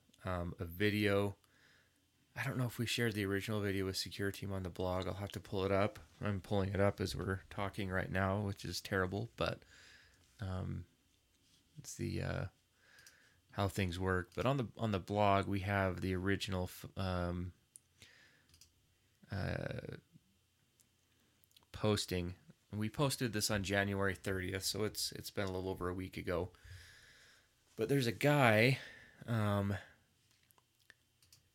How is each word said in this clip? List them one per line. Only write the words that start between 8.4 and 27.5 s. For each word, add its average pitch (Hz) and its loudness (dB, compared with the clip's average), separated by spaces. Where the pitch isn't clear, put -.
which 101 -4
is - -4
terrible, 98 0
but, - 0
um, 92 -4
it's - -12
the, 92 -4
uh, 92 -2
how 101 0
things 92 0
work. 92 0
But 92 -2
on 139 2
the, 127 0
on 113 -2
the 98 2
blog, 98 4
we 98 0
have 95 2
the 92 0
original 92 0
f-, - -10
um, 90 -2
uh, 92 -4
posting. 92 0
And 104 -6
we 107 -2
posted 131 0
this 104 0
on 104 2
January 98 2
thirtieth, 95 -4
so 101 0
it's, - -4
it's - -10
been 104 -2
a 95 -2
little 92 -2
over 87 -2
a 90 -2
week 92 -6
ago. 90 0